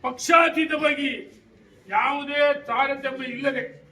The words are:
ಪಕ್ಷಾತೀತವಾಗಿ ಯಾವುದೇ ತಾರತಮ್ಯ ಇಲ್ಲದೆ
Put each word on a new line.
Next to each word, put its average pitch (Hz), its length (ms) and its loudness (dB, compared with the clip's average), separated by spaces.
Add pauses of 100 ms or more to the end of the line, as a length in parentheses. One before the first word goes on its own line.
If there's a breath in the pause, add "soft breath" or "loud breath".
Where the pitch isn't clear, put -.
ಪಕ್ಷಾತೀತವಾಗಿ 302 1040 2 (840)
ಯಾವುದೇ 285 440 -2 (300)
ತಾರತಮ್ಯ 269 680 -2
ಇಲ್ಲದೆ 262 280 -2 (280)